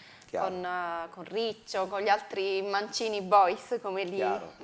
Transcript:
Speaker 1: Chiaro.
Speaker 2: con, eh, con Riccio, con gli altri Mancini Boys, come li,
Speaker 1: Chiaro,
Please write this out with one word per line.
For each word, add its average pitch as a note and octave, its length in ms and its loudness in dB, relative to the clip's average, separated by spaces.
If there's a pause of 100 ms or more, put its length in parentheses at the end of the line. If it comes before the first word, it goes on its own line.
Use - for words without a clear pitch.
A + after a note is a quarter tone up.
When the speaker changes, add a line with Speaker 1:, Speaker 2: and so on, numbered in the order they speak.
(260)
Speaker 1:
Chiaro. F3+ 220 -2
Speaker 2:
con, F#3 160 -6
eh, E3+ 460 -4
con F3 140 -14
Riccio, G#3 640 -4
con G3 140 -4
gli G#3 80 2
altri G3 540 2
Mancini G#3 600 -2
Boys, G3 580 4
come G3 220 -4
li, F#3 140 -4
Speaker 1:
Chiaro, F#3+ 360 0 (120)